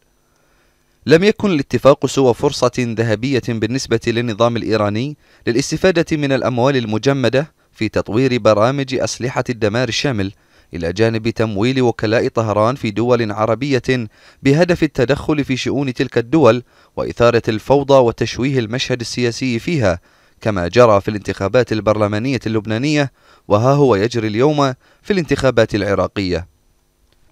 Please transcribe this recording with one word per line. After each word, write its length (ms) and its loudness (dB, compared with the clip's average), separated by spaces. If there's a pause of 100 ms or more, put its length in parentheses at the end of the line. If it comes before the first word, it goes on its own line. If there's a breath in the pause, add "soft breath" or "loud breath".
(1040)
لم 180 6
يكن 280 2
الاتفاق 540 2
سوى 280 2
فرصة 460 0
ذهبية 680 -2
بالنسبة 580 -2
للنظام 500 0
الإيراني 600 -2 (300 soft breath)
للاستفادة 680 0
من 140 -2
الأموال 460 0
المجمدة 720 0 (200)
في 180 -4
تطوير 500 0
برامج 560 2
أسلحة 540 -4
الدمار 380 -2
الشامل، 440 -4 (420 soft breath)
إلى 200 -6
جانب 360 0
تمويل 520 -2
وكلاء 460 0
طهران 480 0
في 160 -4
دول 400 0
عربية 760 -2 (360 soft breath)
بهدف 400 2
التدخل 600 -2
في 140 -2
شؤون 360 -4
تلك 240 -4
الدول 460 4 (340 soft breath)
وإثارة 500 2
الفوضى 460 0
وتشويه 680 0
المشهد 400 -4
السياسي 600 -4
فيها، 400 0 (420 soft breath)
كما 260 -2
جرى 340 6
في 60 -10
الانتخابات 640 -2
البرلمانية 760 -2
اللبنانية، 640 -2 (360 soft breath)
وها 260 2
هو 220 4
يجري 320 -2
اليوم 460 0 (280 soft breath)
في 120 -4
الانتخابات 600 2
العراقية. 720 -2 (840)